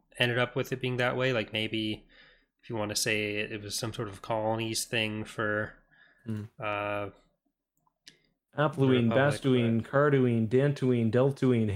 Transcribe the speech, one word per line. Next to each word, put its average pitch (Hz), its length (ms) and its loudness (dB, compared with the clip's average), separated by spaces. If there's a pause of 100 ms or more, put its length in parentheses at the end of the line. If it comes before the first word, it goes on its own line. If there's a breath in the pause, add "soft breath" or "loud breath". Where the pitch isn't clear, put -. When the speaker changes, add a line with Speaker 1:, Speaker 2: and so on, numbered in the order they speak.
(180)
Speaker 1:
ended 123 220 2
up 123 160 -2
with 127 160 -4
it 123 100 -6
being 127 160 -4
that 123 180 0
way. 131 160 0
Like, 110 220 -2
maybe 110 540 -4 (560 soft breath)
if - 80 -16
you 120 40 -6
wanna 104 200 -4
say 107 400 -2
it, 107 160 -6
it 107 100 -8
was 101 140 -10
some 110 180 -6
sort 117 140 -6
of 101 160 -14
colonies 113 600 -2
thing 107 400 -4
for, 107 480 -4 (520 soft breath)
Speaker 2:
Hmm. 107 200 -8 (140)
Speaker 1:
uh, 104 500 -4 (1500 soft breath)
Speaker 2:
Apluine, 131 520 2
Speaker 1:
the 113 60 0
Republic, - 0 -
Speaker 2:
Bastuine, 120 680 4
Speaker 1:
but - 80 -14
Speaker 2:
Carduine, 127 580 4
Dantooine, 127 640 2
Deltuine, 123 640 2